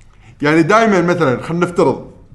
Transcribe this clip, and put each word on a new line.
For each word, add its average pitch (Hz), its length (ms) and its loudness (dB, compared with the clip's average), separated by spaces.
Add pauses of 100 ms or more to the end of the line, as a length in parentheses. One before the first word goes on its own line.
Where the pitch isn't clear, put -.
(420)
يعني، 156 220 2
دايمًا 208 380 2
مثلًا، 156 420 0
خلينا 170 220 -4
نفترض 147 460 -2 (240)